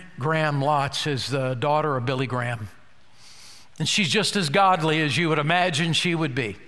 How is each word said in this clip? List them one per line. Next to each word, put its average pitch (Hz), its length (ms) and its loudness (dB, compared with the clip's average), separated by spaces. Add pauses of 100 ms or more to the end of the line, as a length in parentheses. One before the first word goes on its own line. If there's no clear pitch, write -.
(180)
Graham 151 420 0
Lotz 143 460 0
is 135 220 -2
the 131 260 -2
daughter 147 420 0
of 120 100 -4
Billy 135 200 0
Graham. 120 420 -4 (1080)
And 156 80 -2
she's 196 220 2
just 175 280 0
as 180 120 0
godly 160 540 4
as 139 160 0
you 170 100 2
would 156 100 2
imagine 165 540 2
she 170 220 0
would 156 200 -2
be. 117 220 -4 (120)